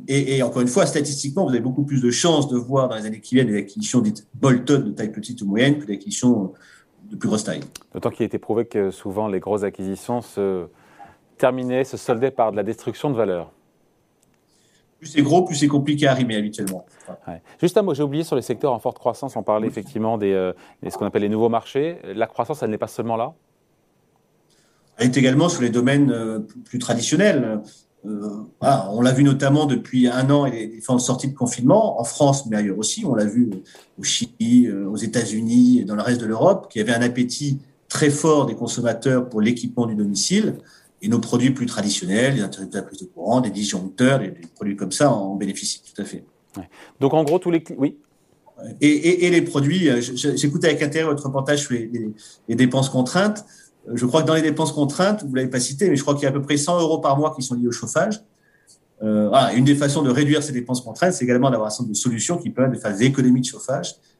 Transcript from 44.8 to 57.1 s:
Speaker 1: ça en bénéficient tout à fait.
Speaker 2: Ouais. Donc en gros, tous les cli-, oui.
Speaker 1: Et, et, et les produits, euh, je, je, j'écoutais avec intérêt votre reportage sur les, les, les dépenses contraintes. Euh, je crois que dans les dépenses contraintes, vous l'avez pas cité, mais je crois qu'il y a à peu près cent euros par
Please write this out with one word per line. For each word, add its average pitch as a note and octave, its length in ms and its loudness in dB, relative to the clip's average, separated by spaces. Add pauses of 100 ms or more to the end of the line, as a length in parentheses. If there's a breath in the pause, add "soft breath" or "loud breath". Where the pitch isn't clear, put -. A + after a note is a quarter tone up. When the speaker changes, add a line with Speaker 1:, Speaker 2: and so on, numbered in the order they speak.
Speaker 1:
ça C#3+ 180 2
en G2+ 240 -2
bénéficient - 480 -6
tout - 180 -14
à F#2+ 40 -8
fait. - 180 -14 (340)
Speaker 2:
Ouais. F#2 100 -14 (320 loud breath)
Donc C3+ 140 2
en D#3+ 100 2
gros, D3+ 140 2
tous F3+ 140 -2
les E3 100 2
cli-, E3 160 -14
oui. C3+ 200 -2 (840)
Speaker 1:
Et, D3 60 4
et, E3 380 4
et F3+ 40 2
les E3+ 120 4
produits, D3+ 480 2
euh, A#2+ 120 2
je, - 140 -8
je, C#3 200 -2
j'écoutais D3+ 320 0
avec D3+ 140 2
intérêt D#3 240 -2
votre D3 200 -2
reportage C#3 340 -2
sur B2+ 140 -4
les, A2+ 140 -4
les, A2 240 -6 (360 loud breath)
les A#2 80 -2
dépenses C3 340 2
contraintes. F3+ 560 0 (420 soft breath)
Euh, - 60 -10
je A#2+ 140 0
crois D#3 160 2
que C#3 40 0
dans D#3 60 2
les D#3+ 80 4
dépenses D#3 300 0
contraintes, F#3 520 0
vous C3 120 -6
l'avez C3 140 0
pas - 100 -2
cité, F3+ 300 0
mais D3 60 4
je C3+ 60 0
crois C#3+ 140 0
qu'il C#3+ 80 -2
y C#3 40 2
a - 20 2
à C3 40 0
peu C#3+ 80 -2
près D3 160 0
cent F3 220 0
euros D#3+ 200 2
par C3+ 200 2